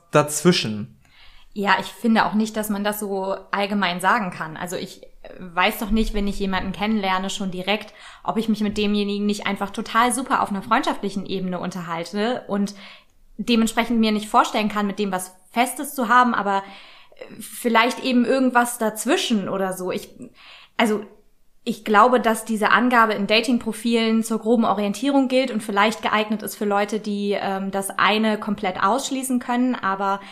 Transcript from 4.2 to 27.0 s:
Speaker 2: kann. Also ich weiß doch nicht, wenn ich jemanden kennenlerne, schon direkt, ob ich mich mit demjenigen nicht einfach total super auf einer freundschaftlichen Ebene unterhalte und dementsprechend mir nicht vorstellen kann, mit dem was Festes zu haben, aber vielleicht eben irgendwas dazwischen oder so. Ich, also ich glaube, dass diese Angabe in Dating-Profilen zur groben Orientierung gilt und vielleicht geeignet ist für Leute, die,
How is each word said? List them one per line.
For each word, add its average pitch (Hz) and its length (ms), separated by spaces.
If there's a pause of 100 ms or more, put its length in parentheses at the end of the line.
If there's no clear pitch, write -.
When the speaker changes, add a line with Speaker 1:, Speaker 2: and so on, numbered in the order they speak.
Speaker 2:
kann. 156 240
Also 175 220
ich - 240 (360)
weiß 185 420
doch 208 120
nicht, 220 220
wenn 202 140
ich 196 120
jemanden 190 320
kennenlerne, 190 580
schon 190 220
direkt, 190 420 (300)
ob - 140
ich 220 100
mich 214 140
mit 208 160
demjenigen 202 480
nicht 208 200
einfach 202 240
total 226 440
super 262 280
auf 202 80
einer 196 120
freundschaftlichen 226 640
Ebene 185 340
unterhalte 180 880
und 202 260 (640)
dementsprechend 226 640
mir 220 140
nicht 208 160
vorstellen 240 400
kann, 208 180
mit 196 120
dem 202 120
was 185 240 (160)
Festes 254 420
zu 240 140
haben, 247 260
aber 196 300 (760)
vielleicht 233 640
eben 247 220
irgendwas 247 520
dazwischen 220 720
oder 190 240
so. 185 180
Ich, - 180 (680)
also 214 260 (600)
ich - 220
glaube, 233 340
dass 220 240
diese 214 280
Angabe 226 420
in 196 140
Dating-Profilen 226 960
zur 220 160
groben 220 260
Orientierung 226 600
gilt 254 240
und 208 100
vielleicht 214 400
geeignet 214 400
ist - 140
für 214 100
Leute, 208 340
die, 202 400